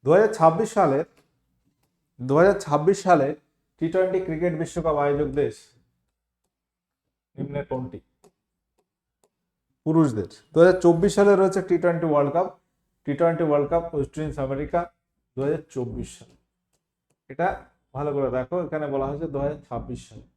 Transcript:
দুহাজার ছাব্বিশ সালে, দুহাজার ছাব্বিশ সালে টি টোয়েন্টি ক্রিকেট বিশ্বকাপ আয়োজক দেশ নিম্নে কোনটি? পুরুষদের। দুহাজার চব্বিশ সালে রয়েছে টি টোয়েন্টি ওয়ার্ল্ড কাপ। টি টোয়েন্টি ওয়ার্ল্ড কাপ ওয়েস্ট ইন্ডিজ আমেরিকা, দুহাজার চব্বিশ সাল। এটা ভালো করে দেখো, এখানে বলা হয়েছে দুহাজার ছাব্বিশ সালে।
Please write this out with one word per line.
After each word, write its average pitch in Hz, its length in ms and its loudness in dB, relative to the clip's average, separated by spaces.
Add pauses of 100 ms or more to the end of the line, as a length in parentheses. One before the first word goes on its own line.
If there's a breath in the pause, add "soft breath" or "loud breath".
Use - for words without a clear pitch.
দুহাজার 202 340 4
ছাব্বিশ 165 380 4
সালে, 147 220 2 (1300)
দুহাজার 170 380 4
ছাব্বিশ 156 320 2 (100)
সালে 147 200 4 (500)
টি 165 160 -4
টোয়েন্টি 185 340 0
ক্রিকেট 165 340 -2
বিশ্বকাপ 156 420 -4
আয়োজক 143 260 0 (120)
দেশ - 140 -2 (1800)
নিম্নে 139 260 -8 (100)
কোনটি? 127 280 -8 (1800)
পুরুষদের। 143 460 2 (240)
দুহাজার 180 320 6
চব্বিশ 170 320 4
সালে 202 240 6
রয়েছে 190 180 2 (100)
টি 175 140 4
টোয়েন্টি 165 280 0
ওয়ার্ল্ড 143 240 2
কাপ। 143 120 0 (580)
টি 143 140 -4
টোয়েন্টি 170 300 2
ওয়ার্ল্ড 143 220 2
কাপ 170 120 0 (100)
ওয়েস্ট 139 240 -4
ইন্ডিজ 151 280 -6
আমেরিকা, 143 340 -4 (560)
দুহাজার 139 280 -2 (100)
চব্বিশ 120 440 -8
সাল। - 140 -20 (1000)
এটা 170 160 -4 (480)
ভালো 143 200 -4
করে 135 220 -2
দেখো, 127 180 -6 (100)
এখানে 151 280 -6
বলা 135 160 -2
হয়েছে 147 240 -8
দুহাজার 143 340 -4
ছাব্বিশ 123 400 -10
সালে। - 180 -20 (100)